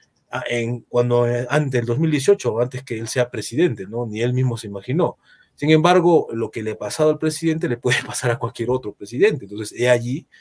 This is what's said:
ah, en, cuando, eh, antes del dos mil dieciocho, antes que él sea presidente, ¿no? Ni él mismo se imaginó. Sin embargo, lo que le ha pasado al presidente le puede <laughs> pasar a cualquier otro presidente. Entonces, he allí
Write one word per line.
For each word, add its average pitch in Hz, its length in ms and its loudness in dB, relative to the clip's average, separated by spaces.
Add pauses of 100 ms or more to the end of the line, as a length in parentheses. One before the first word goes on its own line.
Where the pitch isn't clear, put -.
(300)
ah, 123 180 -6
en, 120 340 -4
cuando, 120 440 2
eh, 120 240 -2
antes 143 220 2
del 120 140 0
dos 120 120 0
mil 160 140 2
dieciocho, 135 480 2
antes 127 240 -4
que 117 120 -6
él 113 120 -8
sea 123 200 0
presidente, 117 600 -2
¿no? 117 180 -6
Ni 107 140 -6
él 123 120 0
mismo 127 240 0
se 110 120 -10
imaginó. 123 500 -2 (380)
Sin 147 140 0
embargo, 165 640 6
lo 113 200 -4
que 113 100 -6
le 110 80 -4
ha 107 80 -8
pasado 151 320 0
al - 80 -2
presidente 160 500 -2
le 123 80 -2
puede 135 260 0
<laughs> - 40 -12
pasar 120 240 -2
a 117 80 -2
cualquier 117 320 -6
otro 123 220 -4
presidente. 131 540 0
Entonces, 104 300 -10
he 120 120 2
allí 123 400 0 (120)